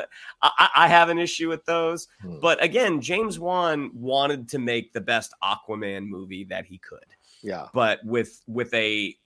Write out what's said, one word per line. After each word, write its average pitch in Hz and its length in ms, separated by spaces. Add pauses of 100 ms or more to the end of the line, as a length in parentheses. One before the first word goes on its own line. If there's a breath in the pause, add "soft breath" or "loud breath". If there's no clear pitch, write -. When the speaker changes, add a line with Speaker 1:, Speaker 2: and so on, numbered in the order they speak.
(420 loud breath)
Speaker 1:
I, 165 160
I, 165 180
I 160 120
have 170 220
an 170 100
issue 170 300
with 160 160
those. 165 420 (140)
Speaker 2:
Hmm. 175 180
Speaker 1:
But 160 240
again, 175 380
James 180 380
Wan 170 540
wanted 131 560
to 143 100
make 117 340
the 113 80
best 113 320 (100)
Aquaman 101 640
movie 95 380
that 92 200
he 92 120
could. - 280 (360 soft breath)
Speaker 2:
Yeah. 90 320
Speaker 1:
But 113 320
with, 110 420
with 117 280
a 107 400 (100)